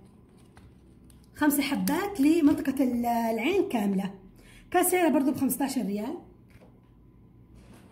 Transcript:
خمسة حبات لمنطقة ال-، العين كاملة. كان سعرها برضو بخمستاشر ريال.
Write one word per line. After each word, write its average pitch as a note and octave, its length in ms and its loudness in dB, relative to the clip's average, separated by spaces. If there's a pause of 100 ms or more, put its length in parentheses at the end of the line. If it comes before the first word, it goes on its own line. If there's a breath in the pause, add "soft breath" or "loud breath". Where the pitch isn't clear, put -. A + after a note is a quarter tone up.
(1300)
خمسة C#4+ 280 2
حبات C#4+ 580 -2
لمنطقة D4 640 2
ال-، A#3+ 220 -2
العين A#3 640 0
كاملة. G3 460 -2 (560 soft breath)
كان F4+ 140 2
سعرها F4+ 240 2
برضو C#4 220 2
بخمستاشر C4 520 -2
ريال. G#3 360 -6 (1700)